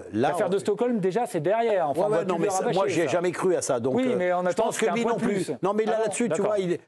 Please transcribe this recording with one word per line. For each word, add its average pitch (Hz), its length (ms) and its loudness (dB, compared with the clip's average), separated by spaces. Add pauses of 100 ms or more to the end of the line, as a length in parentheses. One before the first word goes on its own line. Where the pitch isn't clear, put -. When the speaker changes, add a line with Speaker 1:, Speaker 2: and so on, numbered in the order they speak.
(120)
Speaker 1:
là, 117 160 2
Speaker 2:
L'affaire 180 200 0
de 196 100 0
Speaker 1:
on - 20 0
Speaker 2:
Stockholm, 226 400 0
déjà, 190 260 0
c'est 180 140 -4
derrière. 196 480 2
Enfin, 147 140 0
Speaker 1:
Ouais, 160 40 2
Speaker 2:
on 143 40 0
va 151 100 2
Speaker 1:
ouais, 170 60 -4
non, 185 100 0
Speaker 2:
plus 180 60 0
Speaker 1:
mais 202 40 2
Speaker 2:
le 196 60 0
Speaker 1:
ça, 185 60 0
Speaker 2:
rabâcher, 185 200 0
Speaker 1:
moi, 196 80 2
j'y 170 140 0
ai 165 60 2
Speaker 2:
ça. 127 40 -2
Speaker 1:
jamais 175 220 0
cru 180 240 0
à 135 60 -2
ça. 127 180 0
Donc, 131 160 0
Speaker 2:
Oui, 254 100 0
Speaker 1:
euh, 233 100 0
Speaker 2:
mais 180 160 0
en 180 120 0
Speaker 1:
je 180 60 2
Speaker 2:
attendant, 220 180 0
Speaker 1:
pense - 100 -4
que 220 60 0
Speaker 2:
c'est 220 80 2
un - 20 -2
Speaker 1:
lui 233 80 0
Speaker 2:
point 233 80 0
Speaker 1:
non 226 80 0
Speaker 2:
de - 60 -2
Speaker 1:
plus. 196 220 0
Speaker 2:
plus. 147 140 -6
Speaker 1:
Non, 196 140 0
mais 220 100 0
là, 220 100 0
Speaker 2:
Ah - 20 0
bon, 220 80 0
Speaker 1:
là-dessus, 202 200 -2
tu 226 40 0
Speaker 2:
d'accord. 160 180 0
Speaker 1:
vois, 208 140 0
il, 175 280 -2